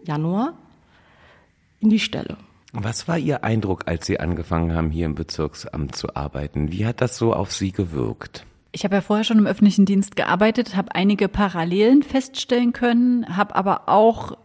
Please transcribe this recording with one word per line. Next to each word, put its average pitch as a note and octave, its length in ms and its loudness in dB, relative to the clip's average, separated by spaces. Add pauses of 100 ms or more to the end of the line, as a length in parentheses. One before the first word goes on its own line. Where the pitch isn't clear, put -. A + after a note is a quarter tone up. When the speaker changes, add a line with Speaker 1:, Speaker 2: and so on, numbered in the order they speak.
Speaker 1:
Januar, F3 500 -2 (1300)
in G#3+ 100 4
die G#3+ 100 4
Stelle. - 360 -6 (360)
Speaker 2:
Was A2 340 -6
war E3+ 120 -2
Ihr C#3 260 -2
Eindruck, G#2 420 0
als E2+ 200 -4
Sie F#2+ 120 0
angefangen E2 560 -2
haben, E2 160 0
hier D#2+ 160 -2
im D#2 80 -2
Bezirksamt D2+ 800 -6
zu - 220 -8
arbeiten? D2 560 -4
Wie G2+ 140 -2
hat A#2 140 -4
das B2 180 -2
so A2+ 140 2
auf G2 200 -4
Sie G2 200 -2
gewirkt? C#2+ 760 -6 (260)
Speaker 3:
Ich - 120 -12
habe G3 120 0
ja G3 40 2
vorher G#3 220 -2
schon A3 160 2
im G#3 80 6
öffentlichen G3 380 4
Dienst G3 320 0
gearbeitet, G#3+ 580 0
habe F#3+ 200 -2
einige G3 340 2
Parallelen G3+ 720 4
feststellen B3 720 -2
können, A#3+ 640 2
habe G3+ 180 -2
aber F#3+ 340 -2
auch G#3+ 560 2